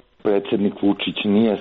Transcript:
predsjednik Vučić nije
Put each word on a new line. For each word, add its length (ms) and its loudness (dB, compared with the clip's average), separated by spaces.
predsjednik 580 0
Vučić 420 -2
nije 360 2